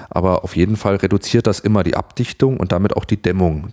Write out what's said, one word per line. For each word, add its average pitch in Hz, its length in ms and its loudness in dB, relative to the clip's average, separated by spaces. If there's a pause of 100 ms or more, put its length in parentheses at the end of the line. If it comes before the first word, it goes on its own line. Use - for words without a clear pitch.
(100)
Aber 90 340 0
auf - 100 -8
jeden 95 220 2
Fall 101 180 0
reduziert 104 540 0
das 101 100 0
immer 104 240 2
die 87 140 -2
Abdichtung - 600 -2
und 95 140 -2
damit 101 260 0
auch - 80 -4
die - 160 -2
Dämmung, 87 520 0